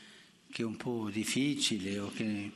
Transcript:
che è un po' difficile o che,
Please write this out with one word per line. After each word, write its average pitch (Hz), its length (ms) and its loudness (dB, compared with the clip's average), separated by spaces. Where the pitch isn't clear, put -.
che - 120 -4
è 117 40 2
un 113 120 -2
po' 117 340 -2
difficile 110 880 2
o 101 100 -2
che, 101 460 -2